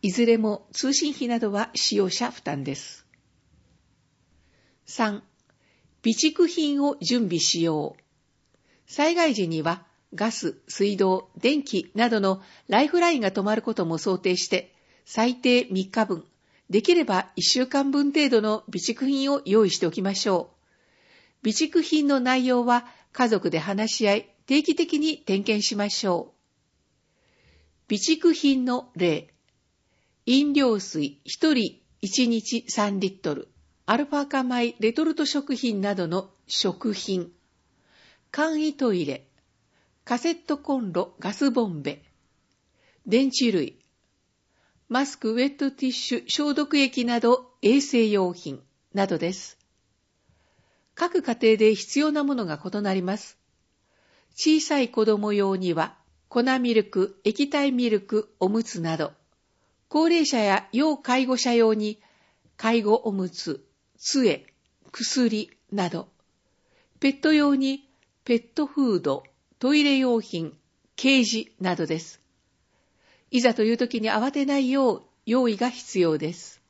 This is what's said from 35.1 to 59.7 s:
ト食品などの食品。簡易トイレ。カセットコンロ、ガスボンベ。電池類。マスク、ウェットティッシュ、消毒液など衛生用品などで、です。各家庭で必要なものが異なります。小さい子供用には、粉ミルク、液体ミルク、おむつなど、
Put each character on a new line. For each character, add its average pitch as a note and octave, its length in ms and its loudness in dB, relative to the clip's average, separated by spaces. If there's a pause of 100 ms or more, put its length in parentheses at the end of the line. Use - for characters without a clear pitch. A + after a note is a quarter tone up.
ト D4 120 -2
食 C#4+ 280 -4
品 A3+ 280 -4
な G3+ 120 -2
ど F3+ 140 -4
の F#3+ 220 -4 (160)
食 G3+ 480 -4
品。 F3+ 360 -6 (1000)
簡 D#4 260 -2
易 D4+ 180 -2
ト B3 200 0
イ E3+ 100 -2
レ。 C#3 220 -8 (800)
カ A#3+ 100 -2
セ D#4+ 140 -2
ッ E4+ 120 -6
ト D4 140 -4
コ D4 220 -4
ン G3 160 -6
ロ、 F3 240 -4
ガ G3+ 160 -8
ス C#4 160 0
ボ A#3 160 0
ン D#3+ 160 -8
ベ。 D3 200 -8 (1040)
電 B3 200 2
池 B3 260 0
類。 E3 260 -2 (1120)
マ B3+ 160 0
ス C#4 140 -10
ク、 A3 140 -2
ウ A3+ 40 -2
ェ C4 120 2
ッ C#4 80 -8
ト C#4 140 -2
テ C4+ 160 -6
ィ - 40 0
ッ - 20 -6
シ - 240 -4
ュ、 - 100 -6
消 D4 280 -2
毒 D4 240 0
液 B3+ 260 0
な A#3+ 160 0
ど B3 300 2 (100)
衛 C4 220 4
生 A#3 260 2
用 F#3+ 240 0
品 D3 300 -12 (320)
な G3 120 0
ど F3+ 120 -2
で、 E3 100 -4
で F#3+ 60 -4
す。 - 240 -18 (1400)
各 F4 280 -2
家 A#3 180 -4
庭 A3 180 6
で A3 160 6
必 - 240 -4
要 D4+ 140 2
な D4 120 -2
も C#4 100 0
の A3+ 120 -4
が D3+ 120 -6
異 G3 220 -8
な G3 140 -2
り F#3+ 80 0
ま F#3+ 160 -4
す。 - 180 -18 (960)
小 D#4 260 2
さ D4 200 0
い A#3+ 80 0
子 A3+ 160 0
供 G#3 300 0
用 G3 220 0
に F3+ 180 -2
は、 - 220 -4 (320)
粉 A#3+ 140 0 (180)
ミ A#3+ 120 0
ル A3 120 4
ク、 G3 400 -4
液 C#4+ 260 0
体 C#4+ 220 0
ミ B3 180 0
ル G#3 100 0
ク、 G#3 400 -4
お F#3 80 2
む A3+ 160 0
つ - 160 -10
な E3 160 -4
ど、 D#3 160 -4 (760)